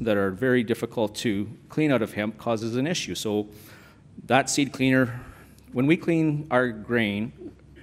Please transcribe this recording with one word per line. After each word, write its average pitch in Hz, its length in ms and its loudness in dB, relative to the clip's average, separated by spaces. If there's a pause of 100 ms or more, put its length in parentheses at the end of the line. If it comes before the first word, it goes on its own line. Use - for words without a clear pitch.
that 113 160 2
are 98 140 2
very 123 320 2
difficult 110 540 -2
to 104 300 -2 (220)
clean 151 220 0
out 120 100 2
of 104 120 -4
hemp 107 260 -4
causes 113 360 -2
an 127 120 -2
issue. 165 260 -4
So 104 360 -2 (760)
that 131 240 2
seed 143 240 0
cleaner, 131 480 4 (500)
when 127 140 0
we 160 120 6
clean 156 520 0
our 127 200 2
grain, 107 840 -2 (320)